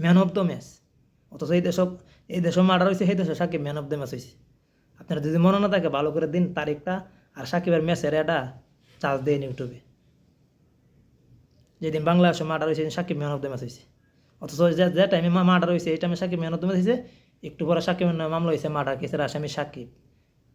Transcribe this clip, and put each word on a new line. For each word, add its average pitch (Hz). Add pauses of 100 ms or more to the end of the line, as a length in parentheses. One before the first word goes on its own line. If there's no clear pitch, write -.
man 175
of 190
the 190
match। 147 (680)
অথচ -
এই 175
দেশে, 180 (460)
এই 180
দেশে 170
মার্ডার 185
হয়েছে, 190
সেই 196
দেশে 175
সাকিব 165
man 143
of 151
the 139
match 143
হয়েছে। - (720)
আপনারা 151
যদি 156
মনে 190
না 202
থাকে, 180
ভালো 143
করে 156
দিন 170
তারিখটা 151 (280)
আর 127
সাকিবের 175
ম্যাচের 156
এটা 156 (400)
চার্জ 139
দেন 139
YouTube-এ। 131 (2000)
যেদিন 156
বাংলাদেশে 170
মার্ডার 156
হয়েছে, 156
সেদিন 156
সাকিব 175
man 147
of 143
the 139
match 131
হয়েছে। 131 (580)
অথচ 160
যে, 180
যে 180
টাইমে 175
মা-, 180
মার্ডার 180
হয়েছে, 170
এই 160
টাইমে 175
সাকিব 180
man 165
of 165
the 175
match 185
হয়েছে। 247 (340)
একটু 151
পরে 170
সাকিবের 175
নামে 160
মামলা 165
হয়েছে, 156
মার্ডার 143
কেসের 139
আসামি 147
সাকিব, 143 (680)